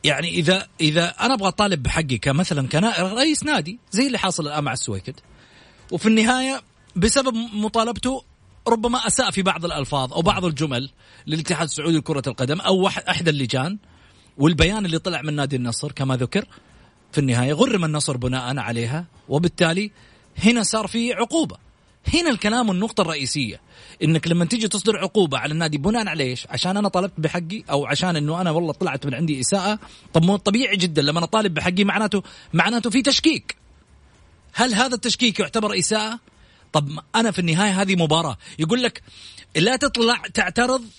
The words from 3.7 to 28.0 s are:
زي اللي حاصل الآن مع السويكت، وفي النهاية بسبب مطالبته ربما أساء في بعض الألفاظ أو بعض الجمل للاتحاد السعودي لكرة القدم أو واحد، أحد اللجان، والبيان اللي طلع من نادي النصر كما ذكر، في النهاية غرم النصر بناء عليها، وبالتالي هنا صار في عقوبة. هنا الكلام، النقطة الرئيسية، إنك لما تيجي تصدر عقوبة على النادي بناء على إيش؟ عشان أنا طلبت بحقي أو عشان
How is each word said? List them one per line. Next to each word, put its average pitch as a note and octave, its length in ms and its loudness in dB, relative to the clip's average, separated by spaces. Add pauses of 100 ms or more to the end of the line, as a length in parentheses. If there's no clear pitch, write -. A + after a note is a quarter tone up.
زي A#3+ 160 2
اللي A#3+ 120 -2
حاصل F3 280 -2
الآن D3 180 -4
مع B2 80 -2
السويكت، G#2 420 -6 (760)
وفي F#3 160 0
النهاية B3 560 2 (340)
بسبب A#3 380 2 (180)
مطالبته A3+ 720 -2 (440)
ربما A#3 380 0
أساء G#3+ 240 0
في G3 120 -2
بعض E3+ 220 0
الألفاظ C#3+ 480 -4
أو E3+ 100 -2
بعض F3+ 220 2
الجمل C#3 460 -2 (360)
للاتحاد D#3 420 -2
السعودي D#3+ 280 0
لكرة C#3+ 300 -2
القدم C#3 340 -2
أو F#3+ 160 2
واحد، F#3+ 260 2
أحد E3+ 260 0
اللجان، C#3 500 -2 (600)
والبيان F3 480 4
اللي D#3+ 120 -2
طلع D#3 240 -6
من D3+ 120 -4
نادي C#3 220 -2
النصر B2 360 -4
كما C3 240 -2
ذكر، B2+ 280 -2 (680)
في - 60 0
النهاية C3 340 2
غرم G3+ 320 2
النصر D3+ 320 -2
بناء B2+ 420 -4
عليها، A#2+ 460 -4 (240)
وبالتالي E3+ 640 0 (540)
هنا A#3 180 6
صار G#3+ 240 -2
في A#3 260 -2
عقوبة. A#3+ 440 0 (580)
هنا E4+ 160 2
الكلام، A3+ 400 2
النقطة G3 300 0
الرئيسية، C#3+ 600 -2 (420)
إنك E3 260 2
لما E3+ 160 2
تيجي A3 240 0
تصدر G#3 300 0
عقوبة F3 400 2
على C#3+ 140 -4
النادي D#3 260 -2
بناء G#3 300 0
على D#3 160 -2
إيش؟ B2+ 260 -6
عشان F3 260 -2
أنا G#3 120 0
طلبت F#3 300 -2
بحقي E3+ 520 -4
أو C#3+ 160 0
عشان D#3+ 300 0